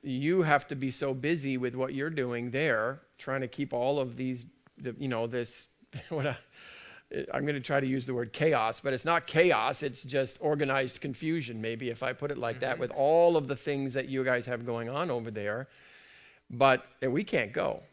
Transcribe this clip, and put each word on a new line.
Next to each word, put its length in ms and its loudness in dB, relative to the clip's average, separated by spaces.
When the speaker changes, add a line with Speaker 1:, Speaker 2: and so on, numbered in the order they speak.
Speaker 1:
you 420 0
have 260 6
to 80 -4
be 140 -4
so 220 -2
busy 440 0
with 180 -2
what 180 -2
you're 160 -4
doing 420 -2
there, 500 0
trying 240 -4
to 80 -4
keep 240 -6
all 260 2
of 160 -4
these, 300 -4
the, 200 -8
you 120 -4
know, 180 0
this, 400 -6
<laughs> 200 -14
what 160 -2
a, 120 -2
I'm 120 0
gonna 140 -2
try 220 0
to 40 0
use 200 0
the 80 -4
word 180 -4
chaos, 480 2
but 140 0
it's 100 -2
not 240 2
chaos, 560 4
it's 180 -4
just 380 -2
organized 600 2
confusion, 600 -4
maybe, 280 -4
if 120 -6
I 120 -2
put 180 -6
it 60 -6
like 240 -4
that, 140 0
Speaker 2:
Mm-hmm. 60 -10
Speaker 1:
with 100 -2
all 440 6
of 140 2
the 80 0
things 380 -2
that 120 -2
you 160 -2
guys 220 2
have 200 -4
going 220 -4
on 240 -2
over 200 -4
there. 360 -4
But, 360 4
and 100 2
we 140 0
can't 260 0
go. 300 -2